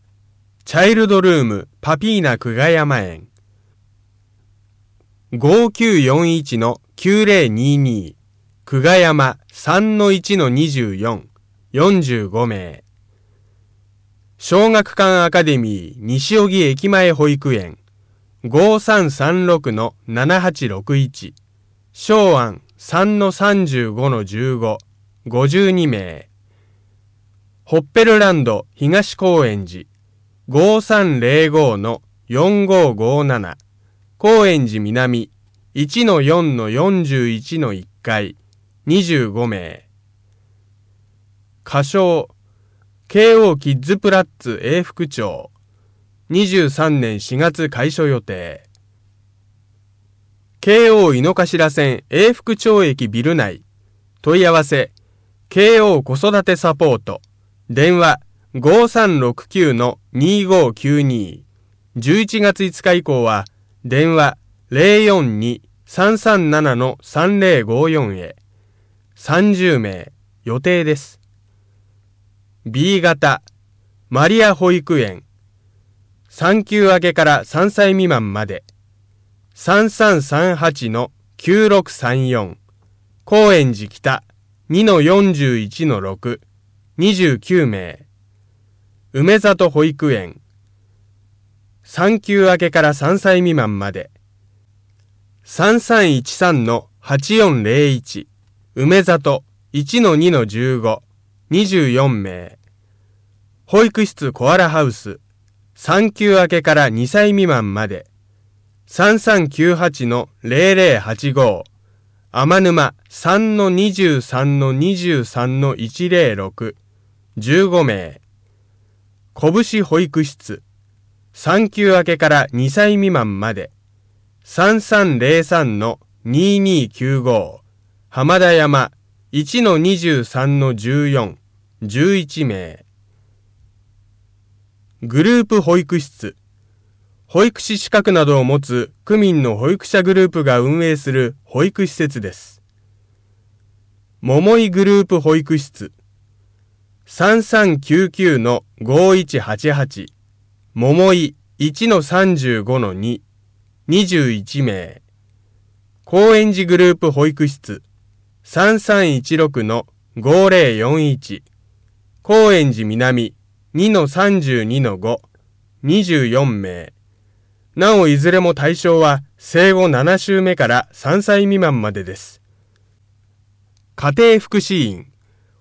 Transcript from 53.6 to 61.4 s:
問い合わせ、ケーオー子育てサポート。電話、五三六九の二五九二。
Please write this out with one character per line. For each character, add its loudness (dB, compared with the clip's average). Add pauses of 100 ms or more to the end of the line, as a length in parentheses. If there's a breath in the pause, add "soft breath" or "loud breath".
問 2
い 4
合 4
わ 4
せ、 -4 (580)
ケ 4
ー 2
オ 2
ー -4
子 -8
育 -2
て -2
サ 0
ポ 2
ー -4
ト。 -12 (480)
電 2
話、 2 (340)
五 4
三 2
六 -4
九 0
の -2 (100)
二 0
五 2
九 -2
二。 -4 (520)